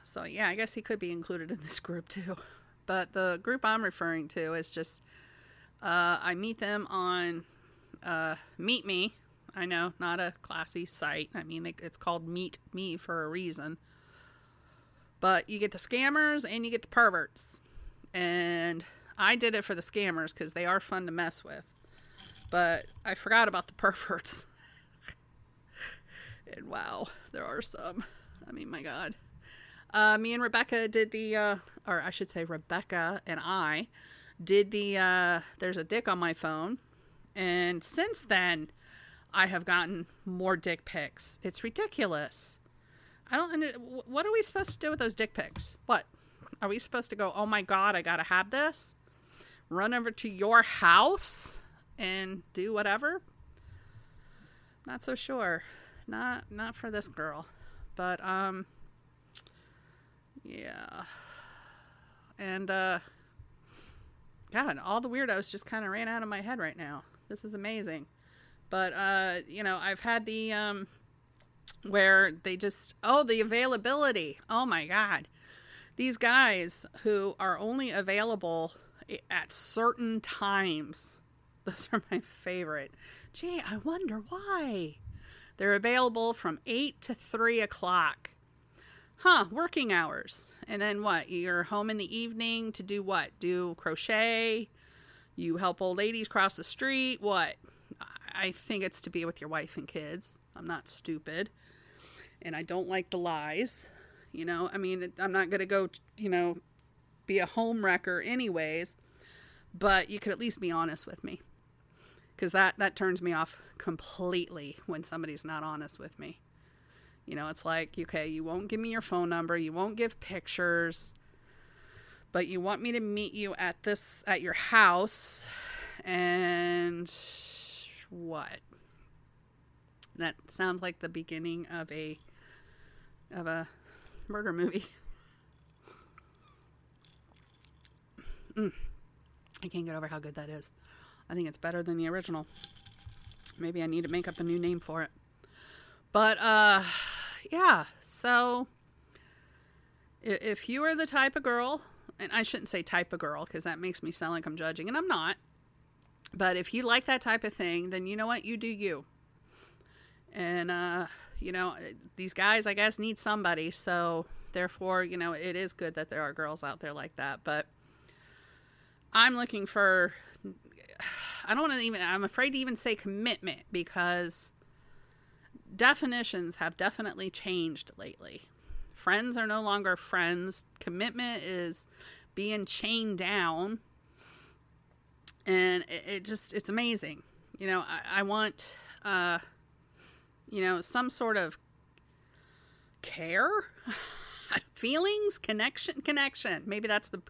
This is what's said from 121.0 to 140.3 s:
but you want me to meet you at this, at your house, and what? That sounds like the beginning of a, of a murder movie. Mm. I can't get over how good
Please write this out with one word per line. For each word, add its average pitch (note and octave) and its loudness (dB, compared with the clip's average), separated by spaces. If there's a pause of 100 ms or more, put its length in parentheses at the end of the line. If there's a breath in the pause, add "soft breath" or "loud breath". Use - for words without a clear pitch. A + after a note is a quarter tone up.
but F3+ 0
you F#3 -4
want G3 -2
me A#3+ -2
to A#3 0
meet G#3 -4
you G3+ -4
at F3+ -4
this, - 0
at F#3+ 2
your - -4
house, G3+ 6 (600 loud breath)
and F4 2 (960 loud breath)
what? E3 -10 (1600 soft breath)
That E3 -4 (140)
sounds F#3 0
like F3+ -4
the E3+ -6
beginning E3 -6
of D#3+ -8
a, D#3 -8 (1120 soft breath)
of F3 -8
a E3 -4 (580 loud breath)
murder G#3 -4
movie. F3 0 (3750 loud breath)
Mm. G#3 -2 (920 loud breath)
I F#3 -8
can't E3+ -6
get E3 -8
over D#3 -8
how D#3 -10
good D3 -12